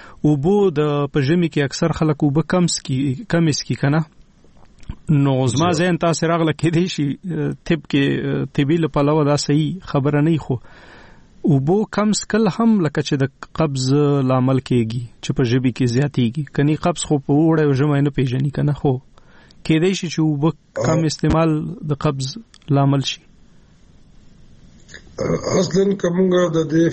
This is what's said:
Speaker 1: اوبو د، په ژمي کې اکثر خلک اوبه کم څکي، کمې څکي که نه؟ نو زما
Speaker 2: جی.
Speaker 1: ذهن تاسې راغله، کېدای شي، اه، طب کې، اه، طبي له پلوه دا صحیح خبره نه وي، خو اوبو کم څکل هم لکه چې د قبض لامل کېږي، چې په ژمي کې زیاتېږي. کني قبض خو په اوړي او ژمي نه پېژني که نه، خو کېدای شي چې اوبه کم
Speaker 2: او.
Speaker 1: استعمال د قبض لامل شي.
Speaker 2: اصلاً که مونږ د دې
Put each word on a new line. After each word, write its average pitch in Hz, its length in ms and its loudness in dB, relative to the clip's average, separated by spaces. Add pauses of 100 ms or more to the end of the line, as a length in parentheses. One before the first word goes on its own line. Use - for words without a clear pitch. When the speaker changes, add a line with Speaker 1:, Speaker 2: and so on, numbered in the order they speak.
(240)
Speaker 1:
اوبو 175 460 2
د، 147 360 0
په 147 140 -2
ژمي 165 280 2
کې 147 160 -2
اکثر 160 280 -2
خلک 156 300 0
اوبه 151 200 2
کم 180 240 2
څکي، 139 640 -4
کمې 165 280 2
څکي - 160 -6
که 139 140 0
نه؟ 156 140 2 (1080)
نو 139 360 2
زما 143 240 0
Speaker 2:
جی. 160 80 0
Speaker 1:
ذهن 175 180 0
تاسې 165 280 0
راغله، 160 280 0
کېدای 175 340 0
شي، 151 200 -4
اه، 147 460 -6 (120)
طب 160 160 -2 (100)
کې، 139 120 2
اه، 139 420 -2 (100)
طبي 147 220 0
له 160 120 0
پلوه 147 360 0
دا 143 120 2
صحیح 151 460 0
خبره 147 380 0
نه 156 100 2
وي، 160 80 0
خو - 180 -4 (920)
اوبو 160 360 2
کم 214 280 -2
څکل 214 360 0 (100)
هم 226 260 2
لکه 147 180 -2
چې 151 140 -4
د 135 80 0 (300)
قبض 135 380 -2 (380)
لامل 131 280 2
کېږي، 120 440 -2 (200)
چې - 140 -4
په 147 140 0
ژمي 127 220 2
کې 127 220 -2
زیاتېږي. 139 500 0 (100)
کني 147 200 2
قبض 170 300 -2
خو 151 140 0
په 139 140 -4
اوړي 160 320 4
او 143 80 2
ژمي 139 280 2
نه 143 100 2
پېژني 131 400 -2
که 139 120 -4
نه، 147 100 2
خو 139 200 0 (720)
کېدای 170 300 2
شي 180 140 -6
چې - 100 -6
اوبه 156 320 0 (240)
کم 156 240 0
Speaker 2:
او. 160 60 0
Speaker 1:
استعمال 160 460 0 (380)
د 151 60 -2
قبض 139 320 -2 (440)
لامل 139 340 2
شي. - 160 -8 (2500)
Speaker 2:
اصلاً 185 240 0 (100)
که 190 140 -2
مونږ 185 240 0 (240)
د - 20 2 (140)
دې 165 200 4